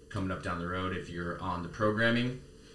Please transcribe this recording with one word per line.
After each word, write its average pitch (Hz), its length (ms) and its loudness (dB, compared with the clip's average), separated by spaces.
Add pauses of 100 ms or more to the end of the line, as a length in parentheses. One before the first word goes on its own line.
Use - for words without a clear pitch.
coming 95 240 -2
up 90 100 -4
down 90 160 -2
the 85 80 -2
road 92 300 -2
if - 140 -6
you're 87 300 -4
on 90 220 -2
the 85 60 -6
programming. 117 720 4 (340)